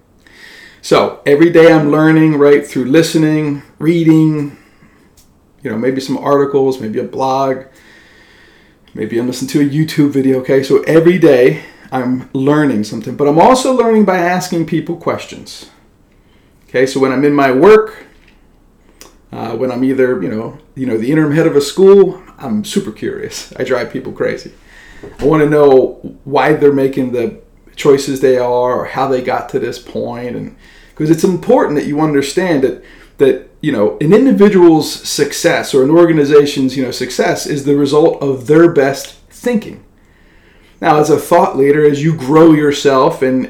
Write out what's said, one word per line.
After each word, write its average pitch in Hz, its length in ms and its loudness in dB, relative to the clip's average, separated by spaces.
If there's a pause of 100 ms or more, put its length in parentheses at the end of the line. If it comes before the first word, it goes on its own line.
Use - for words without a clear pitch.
(840)
So - 420 -2
every 147 260 4
day 165 220 6
I'm 151 200 2
learning, 156 460 2
right, 143 280 4
through 127 200 -6
listening, 156 760 0 (160)
reading, 156 760 0 (1080)
you 127 80 -8
know, 110 80 -6
maybe 131 220 -4
some 131 180 -6
articles, 139 600 0
maybe 110 180 -8
a 117 60 -4
blog, 160 600 -4 (1300)
maybe 110 260 -6
I'm 123 80 -2
listening 127 240 -8
to 151 100 -2
a 143 80 0
YouTube 147 420 -2
video, 131 300 0
okay? 135 220 0
So 135 200 0
every 165 360 2
day 151 460 2 (260)
I'm 127 420 -4
learning 135 520 0
something, 113 320 -12
but 147 120 0
I'm 147 100 0
also 254 340 4
learning 226 320 2
by 185 140 0
asking 175 480 -4
people 165 300 -6
questions. - 720 -10 (1000)
Okay, 131 180 0
so 135 120 -4
when 131 140 0
I'm 135 120 -2
in 147 80 2
my 139 200 2
work, 208 520 4 (1300)
uh, 117 240 -8
when 127 140 -4
I'm 123 140 -4
either, 127 360 0
you 143 80 -6
know, 117 300 -8 (160)
you 131 120 -8
know, 117 120 -4
the 117 120 -4
interim 151 220 0
head 160 140 2
of 175 100 0
a 214 40 2
school, 196 600 4 (160)
I'm 107 260 -6
super - 280 -6
curious. - 640 -12
I - 80 -6
drive 120 280 -4
people 127 200 -10
crazy. - 400 -8 (640)
I 123 60 -4
wanna 151 220 2
know 143 540 2 (240)
why 139 300 0
they're 143 180 2
making 131 400 -2
the 120 280 -6 (360)
choices 139 440 0
they 131 180 0
are 123 420 -2
or - 60 -8
how 135 220 -4
they 127 140 -2
got 120 280 -6
to 135 80 -4
this 120 200 -8
point. 120 580 -10
And 131 200 -14 (380)
'cause 151 160 0
it's 160 140 0
important 185 540 0
that - 80 -4
you 147 140 -4
understand 151 640 -2
that, 127 200 -4 (360)
that, - 300 0 (120)
you 151 100 -4
know, 107 300 -2
an 151 120 0
individual's 190 760 4 (180)
success 143 640 -2
or 131 100 2
an 139 60 0
organization's, 147 880 2
you 131 80 -4
know, 120 60 -6
success - 560 -6
is 143 180 -6
the 143 120 0
result 147 440 2
of 127 280 -6
their 165 200 6
best 139 460 -4 (160)
thinking. - 540 -6 (960)
Now, 151 180 0
as 151 100 2
a 147 100 2
thought 180 380 0
leader, 143 280 2
as 139 180 0
you 160 120 0
grow 156 380 4
yourself 143 720 0
and, 131 280 -2